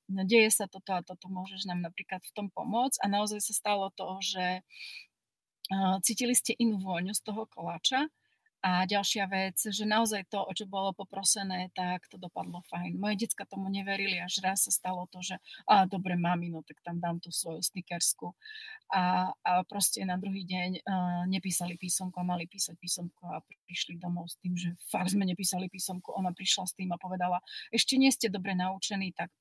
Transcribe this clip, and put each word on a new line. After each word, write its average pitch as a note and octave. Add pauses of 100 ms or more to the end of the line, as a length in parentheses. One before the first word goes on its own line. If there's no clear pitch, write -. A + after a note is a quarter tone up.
deje G3
sa G3+
toto G3
a F3
toto, F#3
môžeš F#3+
nám F3+
napríklad -
v -
tom G#3
pomôcť. A3+
A -
naozaj G#3
sa -
stalo G3+
to, F#3
že, F#3 (1080)
a, F#3+
cítili A#3+
ste -
inú A3
vôňu F#3
z -
toho G#3+
koláča. F3+ (600)
A F#3
ďalšia G3
vec, F#3+
že G#3
naozaj G#3+
to, G3
o F#3+
čo G3
bolo F#3+
poprosené, F#3+
tak F3+
to G3
dopadlo F3+
fajn. F3
Moje G#3
decka -
tomu G3
neverili, G3
až F3+
raz F#3+
sa -
stalo F3+
to, F3+
že: F3+ (320)
"Á, G3
dobre, F#3
mami, F3
no D#3+
tak -
tam E3+
dám E3+
tú F3
svoju E3+
snickersku." - (560)
A, F#3
a - (140)
proste G3+
na F#3
druhý F#3+
deň, F#3 (120)
eh, - (480)
nepísali F3+
písomku F#3
a F3+
mali F3
písať F3+
písomku F3
a E3+ (240)
prišli F3
domov F3
s -
tým, F3+
že F3 (160)
fakt F3+
sme G3+
nepísali F#3
písomku. F#3
Ona F#3
prišla F#3
s -
tým F#3
a F3
povedala: F3+ (340)
"Ešte B3+
nie C4+
ste A3
dobre F#3+
naučení, F#3+
tak F3 (100)